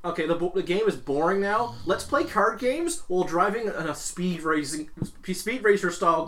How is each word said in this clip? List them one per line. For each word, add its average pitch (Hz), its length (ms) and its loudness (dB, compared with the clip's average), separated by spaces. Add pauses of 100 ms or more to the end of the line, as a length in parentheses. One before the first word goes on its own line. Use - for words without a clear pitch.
okay, 170 200 -2
the 165 100 2
bo-, 180 200 -2
the 185 80 0
game 202 240 0
is 180 80 2
boring 156 460 0
now. 214 340 0 (100)
Let's 175 200 0
play 311 200 2
card 214 340 0
games 320 480 -2
while 180 180 2
driving 196 420 2
in 180 60 -2
a 156 220 -4
speed 175 480 -4
racing, 151 460 -2 (440)
speed 233 300 -4
racer 196 280 4
style 165 360 2